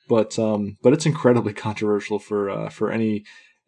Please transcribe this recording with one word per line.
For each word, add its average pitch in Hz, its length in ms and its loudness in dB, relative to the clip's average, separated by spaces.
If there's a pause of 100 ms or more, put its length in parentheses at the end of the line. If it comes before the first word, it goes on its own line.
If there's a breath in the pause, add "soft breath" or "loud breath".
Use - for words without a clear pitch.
but, 110 300 2
um, 104 420 -2
but 123 120 6
it's 151 120 0
incredibly 123 480 2
<laughs> - 140 -10
controversial 104 520 -2
for, 101 300 -4
uh, 107 200 -6
for 107 220 -4
any, 107 320 -2 (440 soft breath)